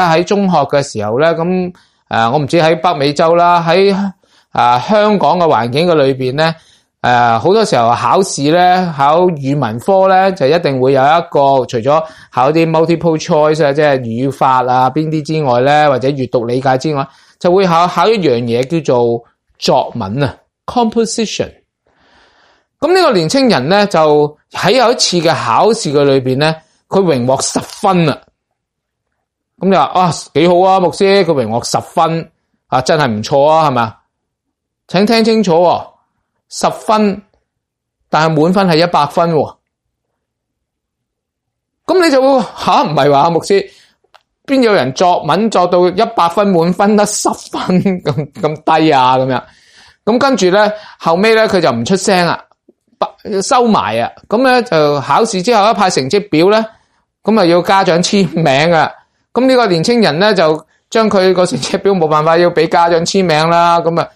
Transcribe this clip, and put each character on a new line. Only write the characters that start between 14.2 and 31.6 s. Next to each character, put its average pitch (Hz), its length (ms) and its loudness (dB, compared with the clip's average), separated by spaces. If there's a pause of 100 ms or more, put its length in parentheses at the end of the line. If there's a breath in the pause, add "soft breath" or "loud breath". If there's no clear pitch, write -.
法 127 340 0
啊， 127 240 2
邊 156 180 -4
啲 156 160 -4
之 156 200 -4
外 123 160 2
呢， 147 300 2
或 131 60 0
者 123 120 -2
閱 135 200 -4
讀 120 160 -2
理 123 160 -4
解 131 180 0
之 156 180 -4
外， 135 100 -6 (320 soft breath)
就 180 140 0
會 196 120 2
考， 175 220 2
考 175 220 0
一 220 100 2
樣 131 220 0
嘢 120 240 -2 (180)
叫 139 140 0
做 120 260 0 (380 soft breath)
作 - 340 -2
文 113 260 -6
啊， 127 140 -2 (320)
composition。 226 840 -4 (1300 soft breath)
咁 302 120 0
呢 370 100 4
個 302 100 2
年 170 160 0
青 269 200 2
人 143 200 0
呢， 202 180 2
就 151 500 2 (140)
喺 - 220 -2
有 240 180 2
一 240 60 0
次 - 220 -2
嘅 160 140 0
考 127 360 0
試 214 240 -2
嘅 143 100 2
裏 135 180 2
邊 127 180 -4
呢， 156 180 0 (320 soft breath)
佢 190 140 0
榮 143 220 0
獲 131 160 0
十 - 200 -6
分 185 480 -2
啊。 127 100 -4 (1400)
咁 175 100 -4
你 196 80 2
話， 156 80 2
啊， 180 280 0 (220)
幾 156 140 2
好 175 120 4
啊， 190 200 2
牧 175 100 0
師， 196 340 2
佢 - 20 0
榮 135 220 -2
獲 113 140 -4